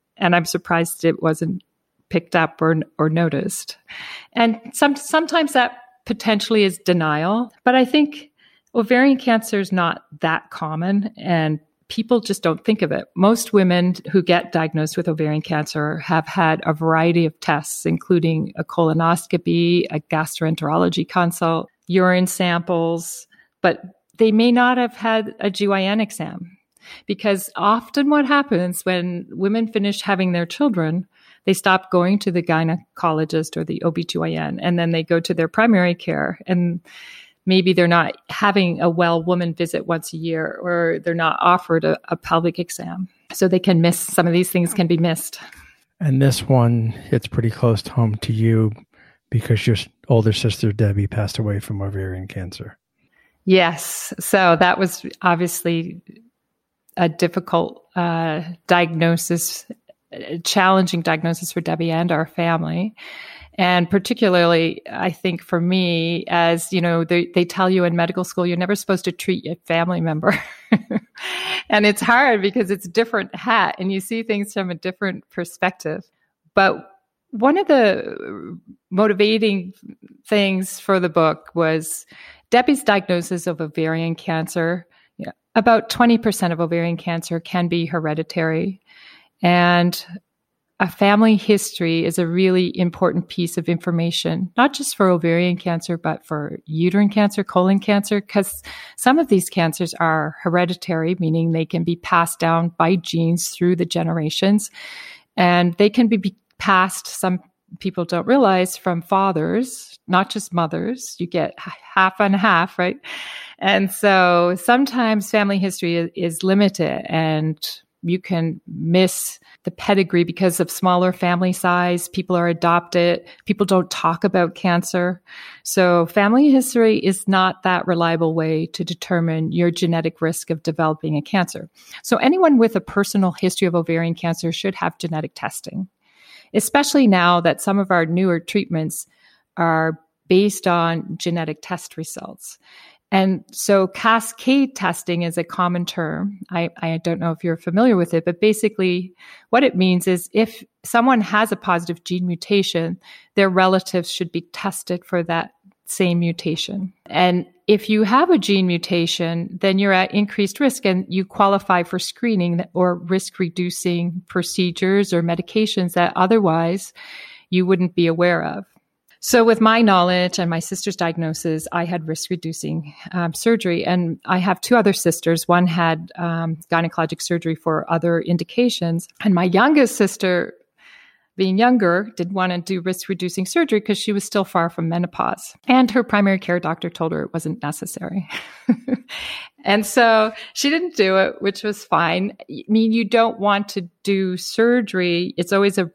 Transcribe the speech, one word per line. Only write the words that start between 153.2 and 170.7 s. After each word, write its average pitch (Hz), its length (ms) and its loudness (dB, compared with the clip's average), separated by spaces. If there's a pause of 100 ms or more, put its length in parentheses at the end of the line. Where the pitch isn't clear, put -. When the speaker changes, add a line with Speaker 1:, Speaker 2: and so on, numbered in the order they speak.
Speaker 1:
their 196 120 4
relatives 185 600 2
should 175 220 -6
be 175 80 -4 (120)
tested - 520 -8
for 175 180 -2
that 165 300 -4 (320)
same 175 340 0
mutation. 170 760 -4 (140)
And 180 400 2 (220)
if 208 200 2
you 214 140 2
have 262 280 4
a 330 80 6
gene 190 280 2
mutation, 170 920 -2
then 190 180 2
you're 202 140 2
at 185 200 2
increased 208 460 -2
risk 269 260 0
and 185 240 0
you 185 160 -2
qualify 190 600 0
for 175 160 -6
screening 180 640 -2 (100)
or 180 220 2
risk 175 420 -6
reducing 175 880 -4
procedures 185 880 -2
or 170 100 2
medications 175 720 -2
that 175 240 0
otherwise 185 760 2 (580)
you 180 160 2
wouldn't 180 280 2
be 170 140 2
aware 170 340 2
of. 175 220 -6 (560)
So - 220 4
with 226 180 4
my 220 220 4
knowledge 180 560 2
and 175 100 -2
my 165 120 -2
sister's 190 340 -6